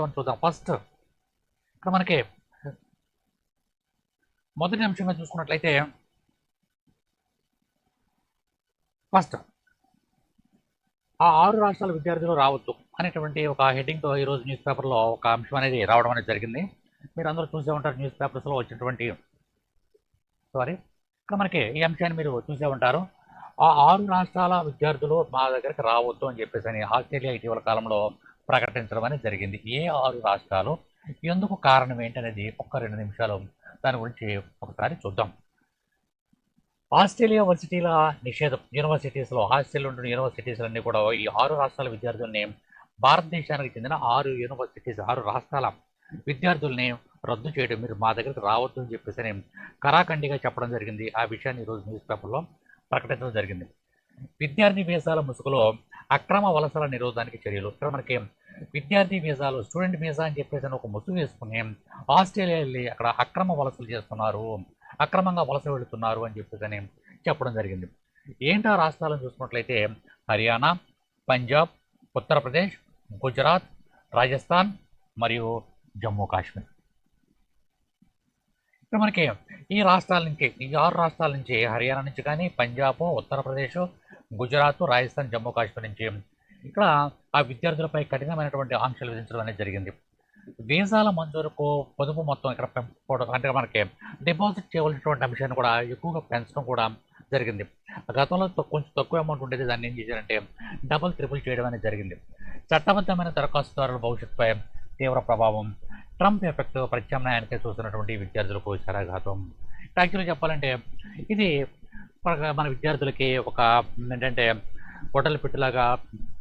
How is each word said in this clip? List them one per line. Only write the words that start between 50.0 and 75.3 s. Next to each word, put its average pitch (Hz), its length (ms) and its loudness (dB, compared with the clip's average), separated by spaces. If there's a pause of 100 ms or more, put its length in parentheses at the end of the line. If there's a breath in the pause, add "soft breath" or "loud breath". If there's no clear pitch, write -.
చెప్పడం 123 360 -4
జరిగింది. 107 460 -6
ఆ 113 60 0 (100)
విషయాన్ని 123 300 -8
ఈరోజు 107 260 -8
న్యూస్ 110 200 -14
పేపర్లో 107 320 -4 (500 soft breath)
ప్రకటించడం 123 480 -4
జరిగింది. 95 260 -6 (760 loud breath)
విద్యార్థి 196 420 4
వీసాల 165 360 0
ముసుగులో 135 420 0 (500 loud breath)
అక్రమ 202 360 4
వలసల 151 380 2
నిరోధానికి 120 580 -4
చర్యలు. 101 320 -4
ఇక్కడ 139 200 -4
మనకి 127 220 -2 (560 loud breath)
విద్యార్థి 185 460 2
వీసాలు, 139 480 -2
స్టూడెంట్ 180 340 -2
వీసా 160 240 -2
అని 151 140 -4
చెప్పేసి 139 260 -6
అని 131 100 -6
ఒక 123 120 -8
ముసుగు 104 320 -6
వేసుకుని 113 400 -6 (520 loud breath)
ఆస్ట్రేలియా 180 480 4
వెళ్ళి 127 280 -4
అక్కడ 117 200 -4 (160)
అక్రమ - 280 -2
వలసలు 135 420 -4
చేస్తున్నారు, 110 520 -4 (560 loud breath)
అక్రమంగా 180 480 2
వలస 143 180 -2
వెళుతున్నారు 113 580 -2
అని 110 120 -10
చెప్పేసి 107 280 -10
అని 104 140 -8 (480 soft breath)
చెప్పడం 131 260 -2
జరిగింది. 95 340 -4 (540 loud breath)
ఏంటి 202 260 2
ఆ 214 80 6
రాష్ట్రాలను 156 480 0
చూసుకున్నట్లయితే 123 540 -4 (540 soft breath)
హర్యానా, 117 380 4 (600)
పంజాబ్, 131 420 4 (440)
ఉత్తరప్రదేశ్, 151 600 0 (500)
గుజరాత్, 139 420 2 (460 soft breath)
రాజస్థాన్ 139 560 2 (480)
మరియు 113 320 0 (540)